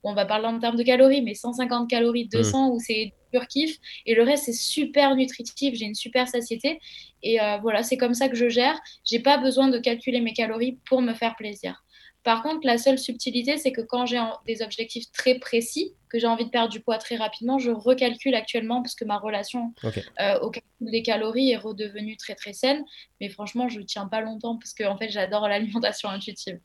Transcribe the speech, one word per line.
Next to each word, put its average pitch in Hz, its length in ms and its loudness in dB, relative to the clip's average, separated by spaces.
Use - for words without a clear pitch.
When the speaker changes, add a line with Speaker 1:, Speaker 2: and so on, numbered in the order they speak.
Speaker 1:
bon, 202 80 -2
on - 20 -6
va 202 120 2
parler 214 200 0
en 233 140 -2
termes 233 160 0
de 240 80 2
calories, 262 400 8
mais 208 100 -2
cent 240 200 -6
cinquante 240 360 -2
calories, 233 360 2
Speaker 2:
Mm. 196 40 -14
Speaker 1:
deux 226 140 2
cents, 262 260 4
où 240 100 2
c'est 220 340 -2
pur 247 160 0
kiff. 311 280 0
Et 226 80 2
le 226 80 6
reste, 277 240 4
c'est 233 80 -2
super 277 640 2
nutritif. 262 580 -2
J'ai 226 120 -6
une 208 100 -6
super 247 320 -2
satiété. 247 520 -4
Et, 220 180 2
euh, 208 160 0
voilà, 214 240 0
c'est 240 160 0
comme 247 160 2
ça 262 160 2
que 247 60 -2
je 233 140 4
gère. 247 280 4
J'ai 233 160 0
pas 277 200 6
besoin 262 280 4
de 240 120 4
calculer 240 420 0
mes 226 120 -2
calories 233 440 -2
pour 254 140 4
me 233 140 0
faire 233 200 -2
plaisir. 202 480 -10
Par 226 200 2
contre, 311 240 -2
la 233 100 4
seule 262 220 4
subtilité, 247 580 -2
c'est 277 140 0
que 254 80 -6
quand 247 260 -2
j'ai 240 120 -2
un, 226 160 -2
des 226 160 -4
objectifs 226 520 -8
très 254 260 2
précis, 240 540 -2
que 233 100 -2
j'ai 233 80 2
envie 226 160 0
de 226 60 -6
perdre 233 200 2
du 220 120 -10
poids 226 160 -2
très 233 180 -8
rapidement, 226 420 -2
je 240 140 0
recalcule 247 640 2
actuellement 226 460 -2
parce 247 140 -8
que 233 100 -8
ma 208 120 -2
relation, 214 640 -6
Speaker 2:
Ok. 156 200 -4
Speaker 1:
euh, 202 200 2
au 226 100 -2
calcul - 420 -10
des 226 120 0
calories 226 480 2
est 220 60 2
redevenue 214 600 -10
très, - 180 -12
très - 160 -14
saine. 285 320 0
Mais 202 80 -8
franchement, 220 400 -6
je 220 100 -8
tiens 196 280 -8
pas 220 120 -2
longtemps 220 380 -6
parce - 160 -14
que, 220 100 -6
en 196 140 0
fait, 220 120 -6
j'adore 208 380 0
<laughs> - 0 -
l'alimentation 208 600 -2
intuitive. 196 560 -10